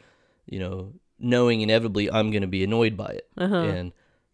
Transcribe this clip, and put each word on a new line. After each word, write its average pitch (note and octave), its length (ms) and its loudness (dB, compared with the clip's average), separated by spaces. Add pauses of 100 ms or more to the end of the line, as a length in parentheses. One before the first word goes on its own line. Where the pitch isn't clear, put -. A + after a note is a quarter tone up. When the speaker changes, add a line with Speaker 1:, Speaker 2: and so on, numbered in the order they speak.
(460)
Speaker 1:
you G2 140 -10
know, F#2+ 320 -8 (260)
knowing A#2+ 440 2
inevitably G#2+ 500 2
I'm A2 180 2
gonna G2+ 160 0
be F#2+ 160 -2
annoyed A2 340 2
by G2+ 120 -10
it. - 180 -12 (100)
Speaker 2:
Uh-huh. F#3+ 200 0
Speaker 1:
And F#2 360 -2 (420)